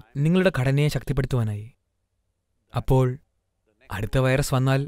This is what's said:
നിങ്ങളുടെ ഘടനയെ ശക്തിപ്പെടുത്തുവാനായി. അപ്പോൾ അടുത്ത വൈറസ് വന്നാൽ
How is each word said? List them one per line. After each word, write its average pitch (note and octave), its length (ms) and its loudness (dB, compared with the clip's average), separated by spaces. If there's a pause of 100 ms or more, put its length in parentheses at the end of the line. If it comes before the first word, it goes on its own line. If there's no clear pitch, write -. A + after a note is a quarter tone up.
(160)
നിങ്ങളുടെ F3 360 2
ഘടനയെ C#3 360 2
ശക്തിപ്പെടുത്തുവാനായി. B2 800 -4 (1040)
അപ്പോൾ C3 340 2 (840)
അടുത്ത A2 280 -4
വൈറസ് C3 360 2
വന്നാൽ C3+ 340 2